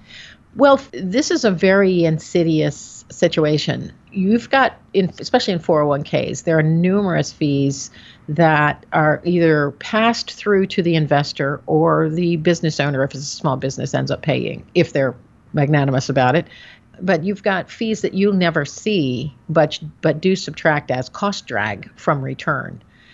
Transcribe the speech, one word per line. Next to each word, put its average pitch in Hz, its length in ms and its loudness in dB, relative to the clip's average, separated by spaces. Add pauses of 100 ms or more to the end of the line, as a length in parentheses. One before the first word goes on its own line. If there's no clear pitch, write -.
(560)
Well, 277 200 6
f-, - 180 -4
this 190 380 -2
is 320 140 0
a 208 60 4
very 185 540 4
insidious 160 1040 0
situation. 151 840 0 (200)
You've 208 380 0
got, 269 280 2 (160)
in, 185 260 0
especially 247 340 -2
in 170 60 -2
four 160 220 2
oh 147 60 2
one 143 160 0
Ks, - 400 -4
there 160 140 2
are 151 60 4
numerous 170 680 0
fees 139 600 -2 (360)
that 151 680 2
are 151 320 2
either 160 540 2
passed 226 520 -2
through 196 360 0
to 196 160 -2
the 170 120 2
investor 143 720 0
or 156 440 2
the 170 280 -2
business 165 420 0
owner, 139 240 0
if 139 120 -4
it's 135 80 -10
a - 20 -10
small 135 320 -4
business, 135 380 -6
ends 135 160 -2
up - 100 -6
paying 127 420 -4 (120)
if 170 180 2
they're 135 220 0 (380)
magnanimous 139 560 2
about 131 260 4
it. 175 120 0 (540)
But 180 220 0
you've 196 200 -4
got 185 280 -2
fees 220 300 -4
that - 120 -2
you'll 196 200 2
never 170 320 0
see, 143 680 -4 (140)
but, 156 320 2 (220)
but 156 180 0
do 190 160 2
subtract 151 560 -2
as 127 180 -4
cost - 380 -6
drag 104 500 -6
from 143 240 -2
return. 135 600 -6 (300)